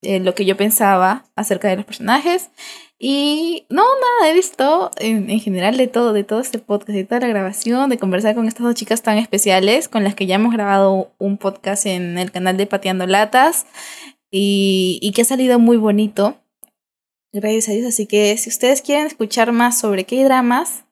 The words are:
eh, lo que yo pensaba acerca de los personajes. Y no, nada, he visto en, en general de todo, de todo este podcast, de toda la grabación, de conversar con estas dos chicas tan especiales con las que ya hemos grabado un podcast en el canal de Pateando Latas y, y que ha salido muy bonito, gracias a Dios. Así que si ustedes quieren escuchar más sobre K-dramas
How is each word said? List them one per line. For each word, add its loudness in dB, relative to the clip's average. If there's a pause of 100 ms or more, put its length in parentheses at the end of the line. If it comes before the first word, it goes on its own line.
eh, -2
lo 0
que -2
yo 0
pensaba 2 (100)
acerca -4
de 0
los -10
personajes. -2 (480)
Y -2
no, 2
nada, 2
he 0
visto 0
en, -2
en 0
general -2
de 2
todo, 0
de 0
todo -2
este -6
podcast, -4
de -2
toda -2
la -2
grabación, -2
de 0
conversar 0
con -2
estas -6
dos 0
chicas -4
tan 0
especiales 2
con 0
las 0
que -4
ya 0
hemos 2
grabado 2
un -4
podcast -4
en -4
el -4
canal -2
de 0
Pateando -2
Latas 2 (640)
y, 2
y -2
que 0
ha 4
salido 2
muy 6
bonito, 0 (960)
gracias -2
a -4
Dios. -2
Así -4
que 2
si -8
ustedes 2
quieren 0
escuchar -2
más 2
sobre -2
K-dramas 0